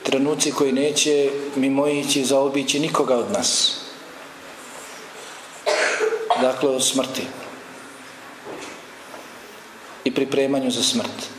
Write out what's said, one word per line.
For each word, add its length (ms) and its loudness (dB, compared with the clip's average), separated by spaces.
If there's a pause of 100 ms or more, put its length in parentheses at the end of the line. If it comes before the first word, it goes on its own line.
Trenuci 480 4
koji 200 4
neće 600 4 (240)
mimoići, 680 2
zaobići 540 4
nikoga 380 4
od 140 0
nas. 500 2 (2500)
Dakle, 280 2
o 100 2
smrti 420 0 (2750)
i 100 0
pripremanju 580 2
za 120 0
smrt. 560 0